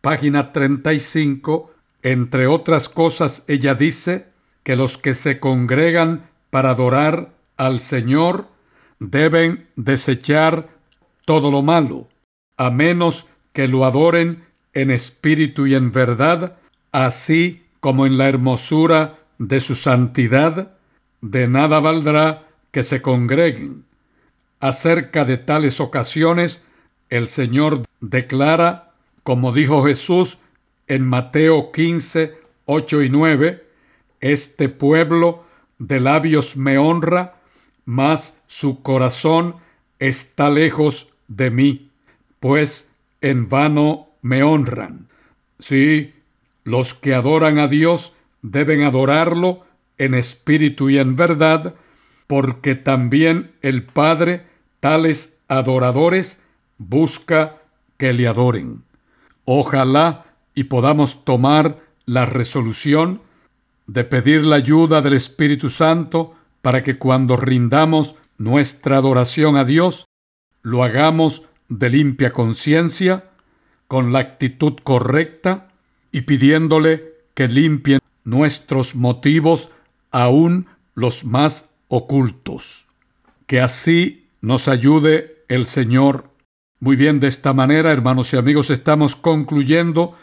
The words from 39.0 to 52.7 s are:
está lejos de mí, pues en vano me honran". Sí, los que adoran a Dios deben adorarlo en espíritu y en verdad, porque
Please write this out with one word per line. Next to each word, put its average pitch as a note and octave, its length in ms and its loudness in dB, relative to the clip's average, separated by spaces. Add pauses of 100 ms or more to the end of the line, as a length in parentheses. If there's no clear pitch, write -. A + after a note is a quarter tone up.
está C3+ 520 -2
lejos D3+ 640 -2 (160)
de B2 220 -4
mí, B2+ 400 -2 (500)
pues D3 500 -2 (300)
en B2+ 280 -2
vano D3 640 0 (120)
me B2+ 200 0
honran". C3+ 640 -2 (500)
Sí, C#3+ 560 0 (500)
los B2 300 -2
que C#3 200 -2
adoran D3+ 440 2
a D3 100 0
Dios E3 460 0 (280)
deben C#3+ 400 0
adorarlo D#3+ 800 0 (340)
en C3 160 -2
espíritu C#3+ 760 0
y C#3 80 4
en C3 160 0
verdad, D#3+ 600 0 (520)
porque C3+ 480 -2